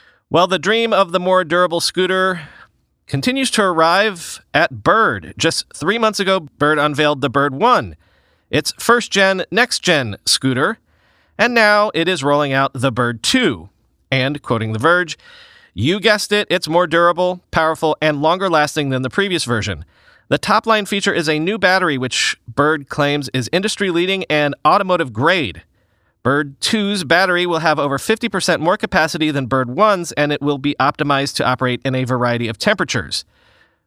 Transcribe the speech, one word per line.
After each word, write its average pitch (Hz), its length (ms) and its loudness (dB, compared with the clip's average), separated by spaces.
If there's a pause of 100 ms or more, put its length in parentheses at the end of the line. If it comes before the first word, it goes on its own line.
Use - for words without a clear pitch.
(320)
Well, 170 160 4
the 185 100 0
dream 226 340 0
of 190 200 2
the 180 80 0
more 185 240 2
durable 170 380 0
scooter 185 680 -2 (560)
continues 254 460 -2
to 220 100 0
arrive 175 800 0 (140)
at 143 260 0
Bird. 156 560 0
Just - 380 -2
three 190 240 -2
months 220 200 0
ago, 190 200 0
Bird 151 400 0
unveiled 147 420 0
the 139 80 0
Bird 139 240 0
One, 147 420 2 (560)
its - 260 -2
first-gen, 196 720 2
next-gen 170 760 0
scooter, 135 520 0 (600)
and 240 160 2
now 208 420 4
it 165 120 0
is 175 160 -2
rolling 143 300 0
out 135 200 0
the 131 180 0
Bird 120 320 -2
Two. 131 460 0 (420)
And, 135 320 -2
quoting 110 280 -2
The 110 80 -4
Verge, 165 380 2 (560)
You 151 260 0
guessed 208 320 2
it, 208 200 0
it's 180 160 -2
more 170 180 2
durable, 175 640 2
powerful, 160 520 0
and 151 200 0
longer-lasting 156 680 0
than 131 120 -2
the 131 80 -4
previous 196 340 -2
version. 101 400 -4 (460)
The 151 80 0
top-line 214 480 0
feature 202 260 -2
is 156 160 -2
a 156 120 0
new 180 180 -2
battery, 180 400 2
which - 500 -4
Bird 147 400 0
claims 143 460 -2
is 123 180 -4
industry-leading 185 800 -2
and 147 340 0
automotive-grade. 160 1000 0 (580)
Bird 139 400 -2
Two's 202 420 -2
battery 175 440 2
will 170 120 -2
have 156 200 0
over 139 180 -2
fifty 220 320 -2
percent 175 320 0
more 175 160 2
capacity 160 540 0
than 139 160 -2
Bird 127 240 0
One's, 185 420 0
and 147 180 0
it 147 100 -4
will 143 180 -2
be 139 200 -2
optimized 139 580 0
to 123 80 0
operate 123 380 0
in 131 120 -2
a 127 100 -2
variety 120 420 -2
of 110 120 -8
temperatures. 175 640 -2 (600)